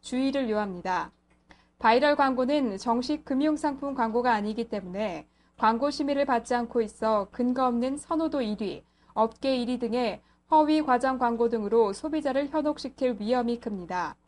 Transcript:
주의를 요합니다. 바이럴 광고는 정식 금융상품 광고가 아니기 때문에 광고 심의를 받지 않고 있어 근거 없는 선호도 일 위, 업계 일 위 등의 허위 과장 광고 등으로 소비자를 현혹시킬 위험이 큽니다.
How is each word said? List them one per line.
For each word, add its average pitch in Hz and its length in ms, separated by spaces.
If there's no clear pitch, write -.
주의를 262 500
요합니다. 185 580
바이럴 262 360
광고는 262 640
정식 247 480
금융상품 285 720
광고가 240 360
아니기 214 380
때문에 185 560
광고 233 320
심의를 277 360
받지 247 280
않고 240 300
있어 214 480
근거 254 340
없는 254 320
선호도 311 460
일 208 180
위, 185 220
업계 226 420
일 240 100
위 247 120
등의 233 420
허위 311 320
과장 262 340
광고 233 320
등으로 220 420
소비자를 285 580
현혹시킬 285 680
위험이 233 400
큽니다. 180 560